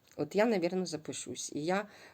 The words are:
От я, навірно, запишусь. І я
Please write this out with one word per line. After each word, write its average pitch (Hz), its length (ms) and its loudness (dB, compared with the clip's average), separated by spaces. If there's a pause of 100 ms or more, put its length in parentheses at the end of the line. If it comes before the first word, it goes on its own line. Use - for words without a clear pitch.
(160)
От 147 180 -2
я, 208 100 6
навірно, 185 420 2
запишусь. - 680 -8
І 147 100 -4
я 196 240 0 (260)